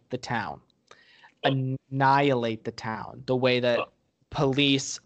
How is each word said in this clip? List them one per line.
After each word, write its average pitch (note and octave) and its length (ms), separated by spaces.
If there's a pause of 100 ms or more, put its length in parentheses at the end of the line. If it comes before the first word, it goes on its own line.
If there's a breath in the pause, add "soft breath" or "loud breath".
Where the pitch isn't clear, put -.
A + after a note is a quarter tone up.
the B2+ 80
town. G2+ 440 (840 loud breath)
Annihilate C3+ 1200
the A#2 80
town A2+ 540
the C3 100
way B2 240
that A#2+ 200 (500)
police C#3 760